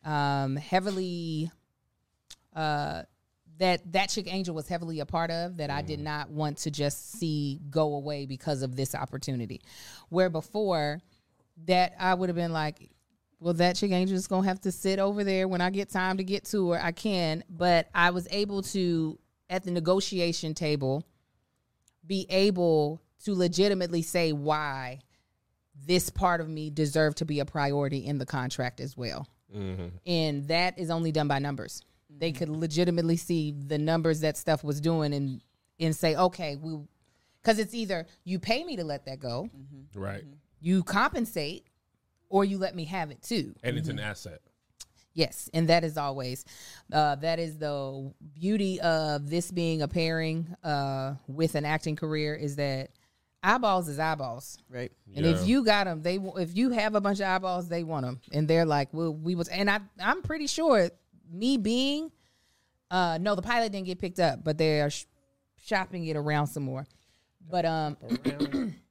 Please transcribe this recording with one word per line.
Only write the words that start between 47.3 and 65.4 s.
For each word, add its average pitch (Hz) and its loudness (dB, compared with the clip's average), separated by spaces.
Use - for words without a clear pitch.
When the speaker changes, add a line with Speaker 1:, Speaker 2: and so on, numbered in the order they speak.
Speaker 1:
is 156 -4
the 139 -6
beauty 190 0
of 156 0
this 175 0
being 165 0
a 147 0
pairing, 160 -2
uh, 139 -2
with 156 0
an 147 0
acting 156 0
career 151 -2
is 147 -6
that 135 -2
eyeballs 202 4
is 143 -6
eyeballs. 143 -2
Speaker 3:
Right. 127 -6
Speaker 1:
And 151 2
if 165 6
Speaker 2:
Yeah. 175 0
Speaker 1:
you 247 6
got 208 4
'em, 160 -4
they 175 0
w-, 190 -6
if 175 -2
you 247 4
have 220 0
a 208 4
bunch 202 2
of 196 0
eyeballs, 185 0
they 170 -2
want 160 -4
'em. 127 -6
And 151 2
they're 165 6
like, 143 2
"Well, 165 0
we 156 -2
was," 170 -2
and 196 2
I, 208 2
I'm 247 0
pretty 302 -4
sure 269 4
me 226 2
being, 269 0
uh, 175 2
no, 208 2
the 185 0
pilot 226 2
didn't 196 -6
get 180 -4
picked 180 -6
up, 147 2
but 151 0
they 156 4
are 147 2
sh-, - -10